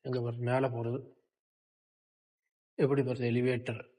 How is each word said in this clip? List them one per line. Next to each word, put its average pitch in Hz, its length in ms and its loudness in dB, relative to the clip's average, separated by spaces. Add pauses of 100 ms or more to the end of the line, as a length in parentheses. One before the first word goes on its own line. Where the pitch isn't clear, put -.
எங்க 127 160 -2
பாரு, 117 160 -4
மேல 123 320 0
போறது. 120 320 -4 (1800)
எப்படி 139 240 4
பாருது 123 280 0
எலிவேட்டர்? 120 500 0 (180)